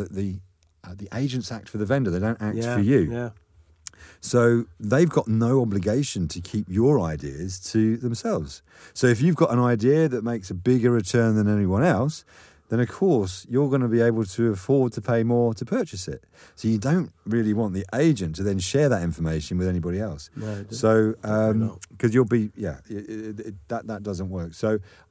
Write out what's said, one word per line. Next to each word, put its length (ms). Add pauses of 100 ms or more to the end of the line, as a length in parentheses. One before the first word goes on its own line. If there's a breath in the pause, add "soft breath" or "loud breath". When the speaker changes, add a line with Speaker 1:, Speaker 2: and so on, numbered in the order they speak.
Speaker 1:
that 100
the, 280 (440)
uh, 100
the 200
agents 360
act 200
for 80
the 80
vendor. 240
They 80
don't 240
act 140
Speaker 2:
Yeah, 180
Speaker 1:
for 80
you. 280
Speaker 2:
yeah. 200 (880 loud breath)
Speaker 1:
So 440 (140)
they've 300
got 200
no 340
obligation 680
to 120
keep 280
your 320
ideas 580 (140)
to 240
themselves. 680 (300 loud breath)
So 140
if 160
you've 140
got 160
an 80
idea 480
that 140
makes 280
a 40
bigger 360
return 460
than 120
anyone 340
else, 420 (440 loud breath)
then 120
of 80
course 600
you're 220
gonna 180
be 140
able 240
to 240
afford 420
to 80
pay 220
more 320
to 100
purchase 420
it. 180 (300 loud breath)
So 140
you 100
don't 340 (120)
really 300
want 200
the 200
agent 420
to 60
then 160
share 320
that 120
information 540
with 120
anybody 320
else. 360
Speaker 2:
No, 140
it 180
doesn't. 60
Speaker 1:
So, 380
Speaker 2:
Definitely 380
Speaker 1:
um, 100
Speaker 2:
not. 260 (120)
Speaker 1:
'cause 160
you'll 120
be, 300
yeah, 220 (100)
it, 200
it, 320
it, 140 (140)
that, 180
that 160
doesn't 260
work. 240
So 280 (300 loud breath)